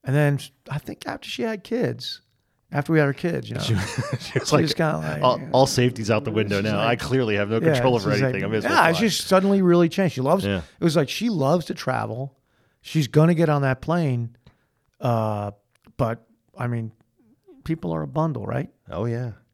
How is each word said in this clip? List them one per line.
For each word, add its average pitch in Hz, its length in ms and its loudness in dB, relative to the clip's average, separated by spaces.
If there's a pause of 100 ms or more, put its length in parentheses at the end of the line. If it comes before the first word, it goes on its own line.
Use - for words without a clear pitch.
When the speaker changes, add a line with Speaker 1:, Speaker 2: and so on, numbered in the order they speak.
Speaker 1:
And 135 120 -2
then 147 240 4
sh-, - 100 -14 (200)
I 143 100 -6
think - 260 -12
after - 240 -10
she - 140 -6
had 220 200 -6
kids, 139 580 -6 (500)
after 147 220 -2
we 156 60 6
had 147 60 4
our 139 80 0
kids, 135 360 -6
you 117 60 -8
know, - 60 -4
Speaker 2:
She, 113 140 0
<laughs> 104 440 -4
she - 200 -4
was - 100 -6
Speaker 1:
she 151 60 4
Speaker 2:
like, 147 80 6
Speaker 1:
was 151 100 0
kinda 156 240 0
like, 151 240 -4
Speaker 2:
"All, 127 180 4
Speaker 1:
you 139 60 -10
know, - 80 -8
Speaker 2:
all 131 140 6
safety's 120 420 0
out 110 140 2
the 117 80 -4
window 101 300 0
Speaker 1:
she's 107 100 0
Speaker 2:
now. 104 60 0
Speaker 1:
like, 113 240 0
Speaker 2:
I - 20 -8
clearly 120 320 0
have 101 140 0
no 113 100 2
Speaker 1:
yeah, 160 140 4
Speaker 2:
control 123 220 2
over 104 160 0
Speaker 1:
she's 104 100 2
like, 135 80 2
Speaker 2:
anything. 98 160 -2
I'm 104 80 -2
just 107 140 0
Speaker 1:
yeah, - 80 0
Speaker 2:
flying." 170 200 6
Speaker 1:
she 208 140 2
suddenly 196 520 2
really 175 280 6
changed. 190 260 0
She 131 60 -4
loves, 160 240 0
Speaker 2:
Yeah. 98 140 0 (200)
Speaker 1:
it - 40 -4
was 160 120 2
like, 147 140 2
she 233 200 -4
loves 160 360 2
to - 100 -10
travel. 120 600 -6 (440)
She's 151 260 -2
gonna 160 280 4
get 160 140 2
on 147 140 2
that 131 180 0
plane. 131 540 -2 (640)
Uh, 107 520 -2 (460)
but, 117 280 -2 (320)
I 120 100 -6
mean, 113 240 -6 (720)
people 160 300 -6
are 160 100 -4
a 151 40 -8
bundle, 135 380 -4
right? 123 240 -6 (200)
Speaker 2:
Oh, 98 160 -6
yeah. 117 260 -6 (220)